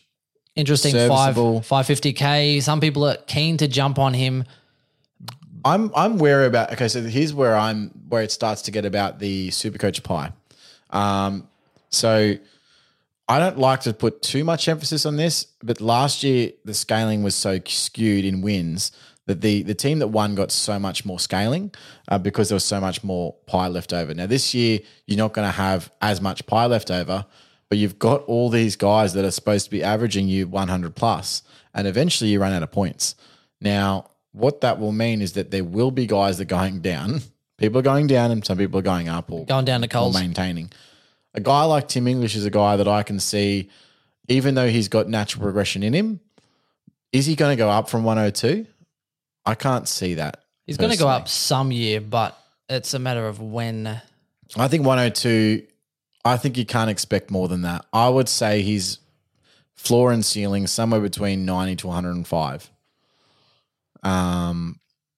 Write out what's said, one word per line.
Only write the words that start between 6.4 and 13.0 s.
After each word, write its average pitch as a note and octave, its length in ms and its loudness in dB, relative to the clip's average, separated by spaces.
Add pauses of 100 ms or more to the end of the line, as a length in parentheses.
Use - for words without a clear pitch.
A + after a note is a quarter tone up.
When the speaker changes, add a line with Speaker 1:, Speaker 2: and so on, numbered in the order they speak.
Speaker 2:
about, A#2 280 2
okay, A#2+ 120 0
so A#2+ 160 -2
here's C#3 320 0
where B2 220 4
I'm, G#2+ 320 0 (200)
where A#2 140 0
it G#2+ 80 -4
starts G#2+ 320 -4
to - 80 -8
get G2+ 140 -2
about G2 340 -2
the F#2+ 300 -4
Supercoach - 560 -4
pie. D#2+ 280 -4 (580)
Um, G2 580 -2 (420)
so A2 440 4 (960)